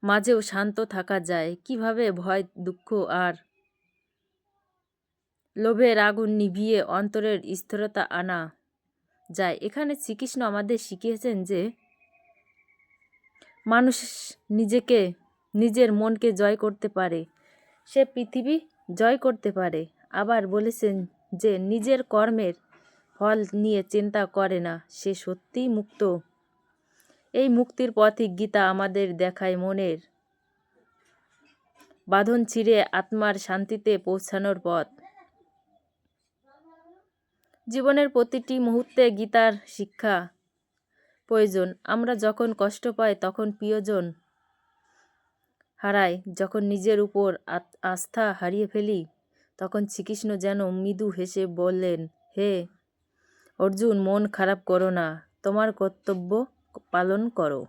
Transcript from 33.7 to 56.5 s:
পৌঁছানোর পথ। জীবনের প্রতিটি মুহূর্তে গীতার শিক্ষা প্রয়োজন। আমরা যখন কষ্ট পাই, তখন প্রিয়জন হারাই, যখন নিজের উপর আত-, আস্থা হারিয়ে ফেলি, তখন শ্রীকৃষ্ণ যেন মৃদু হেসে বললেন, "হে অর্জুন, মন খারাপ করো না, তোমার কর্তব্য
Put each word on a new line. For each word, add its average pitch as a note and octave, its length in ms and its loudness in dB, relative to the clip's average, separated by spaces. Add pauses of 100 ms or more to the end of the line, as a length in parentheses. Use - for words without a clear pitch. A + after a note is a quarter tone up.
পৌঁছানোর F#3+ 640 -4
পথ। E3+ 240 -2 (2750)
জীবনের C#4 400 4
প্রতিটি B3+ 500 0
মুহূর্তে A#3+ 520 4
গীতার A3 420 2 (140)
শিক্ষা F#3+ 600 -2 (1000)
প্রয়োজন। F#3+ 480 2 (100)
আমরা A#3 300 -2
যখন G#3+ 440 0
কষ্ট G#3 300 -2
পাই, A3 260 2
তখন G3+ 380 -4
প্রিয়জন G#3 600 -2 (1600)
হারাই, F#3+ 460 0 (140)
যখন G3 280 -2
নিজের G3+ 360 2
উপর G3+ 360 0 (100)
আত-, - 360 -8
আস্থা F#3+ 500 -2
হারিয়ে F#3+ 340 -2
ফেলি, G#3 400 -2 (520)
তখন G3+ 280 -4
শ্রীকৃষ্ণ G#3 500 -6
যেন G3 340 -2
মৃদু G3 400 -4
হেসে F#3 360 -4
বললেন, F3+ 600 -2 (300)
"হে G3 300 -2 (920)
অর্জুন, G3 420 2
মন G3+ 280 0
খারাপ G3 380 0
করো F#3 240 2
না, E3 320 -4 (200)
তোমার G#3+ 300 0
কর্তব্য F#3+ 760 -2 (440)